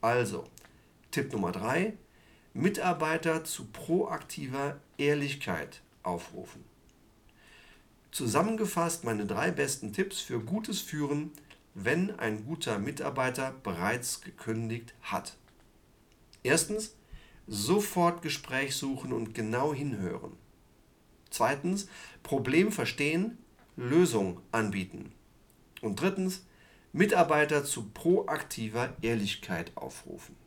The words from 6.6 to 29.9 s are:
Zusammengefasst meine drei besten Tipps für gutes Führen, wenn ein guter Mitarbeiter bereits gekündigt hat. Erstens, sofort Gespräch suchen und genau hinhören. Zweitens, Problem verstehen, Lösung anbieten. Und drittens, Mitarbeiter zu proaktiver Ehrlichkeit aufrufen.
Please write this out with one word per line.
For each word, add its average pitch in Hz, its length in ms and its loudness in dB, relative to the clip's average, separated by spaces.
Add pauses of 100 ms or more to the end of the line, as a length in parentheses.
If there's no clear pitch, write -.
Zusammengefasst 170 920 2
meine 107 200 0
drei 107 260 0
besten 139 420 -2
Tipps - 280 -2
für 123 180 -4
gutes 185 420 -4
Führen, 147 520 -2 (400)
wenn 160 460 0
ein 107 260 -2
guter 123 340 -4
Mitarbeiter 131 840 -2
bereits 104 580 -2
gekündigt 113 840 -6
hat. - 340 -6 (1080)
Erstens, 185 500 2 (520)
sofort 170 760 2
Gespräch 135 540 -2
suchen 135 360 -4
und 113 220 -4
genau 123 400 0
hinhören. 110 580 -4 (1000)
Zweitens, 143 580 0 (340)
Problem 143 500 4
verstehen, 160 680 0 (380)
Lösung 123 640 4 (120)
anbieten. 98 600 -2 (680)
Und 104 180 -2
drittens, 185 460 0 (460)
Mitarbeiter 151 720 6
zu 113 260 -4
proaktiver 123 1120 0
Ehrlichkeit 101 720 -2
aufrufen. - 640 -12 (100)